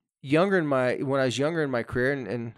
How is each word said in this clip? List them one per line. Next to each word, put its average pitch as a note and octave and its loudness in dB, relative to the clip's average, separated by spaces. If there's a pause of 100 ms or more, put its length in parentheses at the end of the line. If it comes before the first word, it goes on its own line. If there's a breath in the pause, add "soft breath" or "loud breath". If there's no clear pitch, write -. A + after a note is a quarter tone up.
(220)
younger E3+ 2
in D#3+ 2
my, B2+ 2
when C3+ -2
I C3 2
was A#2 0
younger D#3 0
in C#3+ -2
my A#2+ -2
career, B2 0
and, C3 -8
and A#2 -6